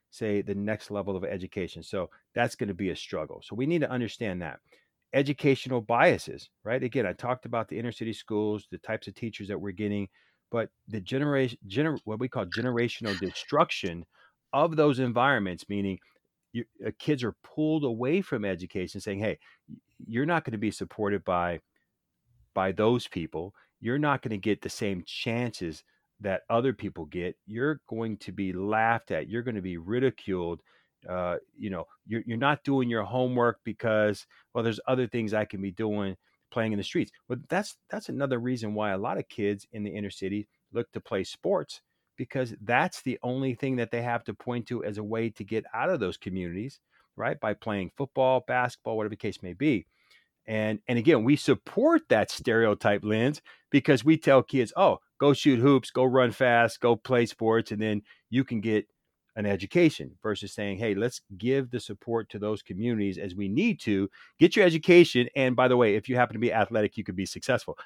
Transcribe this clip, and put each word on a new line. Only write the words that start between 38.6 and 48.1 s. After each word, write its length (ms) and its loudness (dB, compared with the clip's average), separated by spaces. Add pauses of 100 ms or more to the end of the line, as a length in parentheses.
why 180 -2
a 60 -2
lot 200 -4
of 120 -8
kids 420 -2
in 120 -8
the 80 -6
inner 180 -6
city 400 -6 (240)
look 180 -6
to 80 -10
play 240 -4
sports, 560 -4 (380)
because 440 -6
that's 400 0
the 220 -4
only 300 -2
thing 240 -2
that 140 -2
they 100 -2
have 240 -2
to 80 -6
point 340 -6
to 160 -6
as 140 -6
a 60 -8
way 260 -2
to 160 -10
get 180 -2 (100)
out 160 -2
of 120 0
those 160 -2
communities, 640 -8 (340)
right? 240 -4
By 140 -2
playing 420 -6
football, 500 0